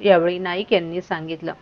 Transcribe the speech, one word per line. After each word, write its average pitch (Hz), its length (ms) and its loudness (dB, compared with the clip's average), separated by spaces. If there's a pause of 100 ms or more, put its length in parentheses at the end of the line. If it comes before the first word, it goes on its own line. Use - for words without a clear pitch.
यावेळी 180 380 4
नाईक 185 340 -2
यांनी 170 280 -2
सांगितलं. 160 600 -8